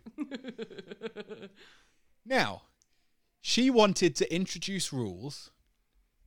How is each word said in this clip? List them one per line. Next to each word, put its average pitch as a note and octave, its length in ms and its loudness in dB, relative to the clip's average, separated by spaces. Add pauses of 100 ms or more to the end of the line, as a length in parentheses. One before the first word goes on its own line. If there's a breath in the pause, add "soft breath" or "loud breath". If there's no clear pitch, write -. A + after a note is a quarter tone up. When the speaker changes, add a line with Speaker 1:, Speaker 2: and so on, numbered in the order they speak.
(160)
Speaker 1:
<laughs> A3 1300 -12 (720 soft breath)
Speaker 2:
Now, G#3 380 0 (760)
she B3+ 300 4
wanted G3+ 460 6
to - 160 -2
introduce F#3 600 -4
rules A#2 580 -8 (760)